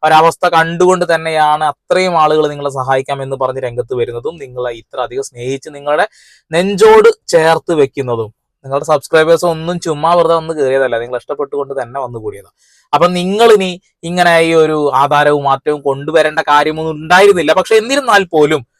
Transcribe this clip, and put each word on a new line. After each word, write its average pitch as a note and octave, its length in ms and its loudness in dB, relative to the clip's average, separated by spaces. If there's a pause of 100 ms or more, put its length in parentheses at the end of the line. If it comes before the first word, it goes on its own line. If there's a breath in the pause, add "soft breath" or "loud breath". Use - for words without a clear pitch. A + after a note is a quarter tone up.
ഒരവസ്ഥ D#3+ 440 2
കണ്ടുകൊണ്ട് E3+ 680 0
തന്നെയാണ് D#3 480 0
അത്രയും F3 580 0
ആളുകൾ D3+ 260 2
നിങ്ങളെ C#3+ 220 -6
സഹായിക്കാം C3+ 540 -4
എന്ന് B2+ 120 -8
പറഞ്ഞ് B2+ 260 -4
രംഗത്ത് A#2+ 340 -6
വരുന്നതും, A#2+ 420 -6
നിങ്ങളെ B2 340 -10
ഇത്ര A#2 300 -14
അധികം B2 220 -8
സ്നേഹിച്ച് C3 460 -10
നിങ്ങളുടെ D3 380 -2 (440 soft breath)
നെഞ്ചോട് G#3 580 4 (180)
ചേർത്ത് E3 460 2
വെക്കുന്നതും. B2 600 -4 (320)
നിങ്ങളുടെ C3+ 200 -6
സബ്സ്ക്രൈബേഴ്സ് D#3+ 600 0
ഒന്നും E3 340 -4
ചുമ്മാ D#3+ 340 -2
വെറുതെ E3+ 220 2
വന്ന് D#3+ 180 -4
കയറിയതല്ല, C3 460 0
നിങ്ങൾ B2 180 -6
ഇഷ്ടപ്പെട്ടുകൊണ്ട് C#3 640 -8
തന്നെ B2 200 -10
വന്നു A#2+ 180 -10
കൂടിയതാണ്. G2 360 -14 (380)
അപ്പൊ D#3+ 140 4
നിങ്ങളിനി F#3+ 720 2 (220)
ഇങ്ങനെ E3+ 360 2
ഈ E3 140 2
ഒരു D#3 420 2
ആധാരവും D3 480 2
മാറ്റവും C#3 380 -2
കൊണ്ടുവരേണ്ട D3+ 580 -2
കാര്യമൊന്നും D#3 560 0
ഉണ്ടായിരുന്നില്ല. F3 580 2
പക്ഷെ F#3 220 0
എന്നിരുന്നാൽ A#3 480 0
പോലും, D3+ 440 0 (120)